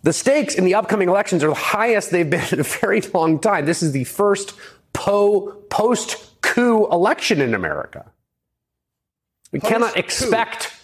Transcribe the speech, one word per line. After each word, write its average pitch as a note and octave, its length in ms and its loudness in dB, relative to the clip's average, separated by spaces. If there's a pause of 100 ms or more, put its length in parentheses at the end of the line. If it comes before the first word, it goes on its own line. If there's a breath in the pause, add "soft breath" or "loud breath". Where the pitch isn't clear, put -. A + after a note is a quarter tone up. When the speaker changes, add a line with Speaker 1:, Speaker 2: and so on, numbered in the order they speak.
Speaker 1:
The D#3+ 100 2
stakes C4+ 420 0
in F#3 80 0
the F#3 120 4
upcoming G#3 340 0
elections F#3 340 2
are D#3 60 4
the D3 60 0
highest G#3+ 560 0
they've F3 180 0
been D#3+ 180 -2
<laughs> - 60 -2
in C3+ 60 -2
a D3 40 0
very G3+ 380 -2
long D#3+ 380 0
time. F3+ 260 0
This E3 180 -2
is D#3 80 0
the C3+ 140 -2
first G3+ 480 0 (400 loud breath)
po-, G3+ 580 2 (180)
post-coup - 1200 0
election F3+ 500 0
in A#2+ 120 0
America. D#2+ 580 -6 (1400)
We D3+ 80 -6
cannot A3+ 340 0
Speaker 2:
Post-coup. - 60 0
Speaker 1:
expect - 720 -2 (120)